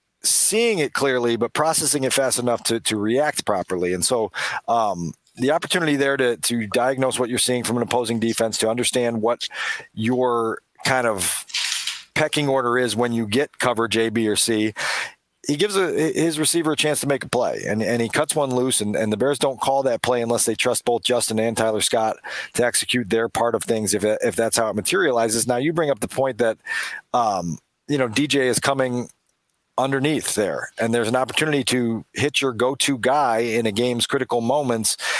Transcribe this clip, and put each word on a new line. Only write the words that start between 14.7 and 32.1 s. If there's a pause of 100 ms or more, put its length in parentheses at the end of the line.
he
gives
a,
his
receiver
a
chance
to
make
a
play,
and,
and
he
cuts
one
loose,
and,
and
the
Bears
don't
call
that
play
unless
they
trust
both
Justin
and
Tyler
Scott (380)
to
execute
their
part
of
things
if,
if
that's
how
it
materializes.
Now,
you
bring
up
the
point
that, (560)
um, (280)
you
know,
D
J
is
coming (680)
underneath
there,
and
there's
an
opportunity
to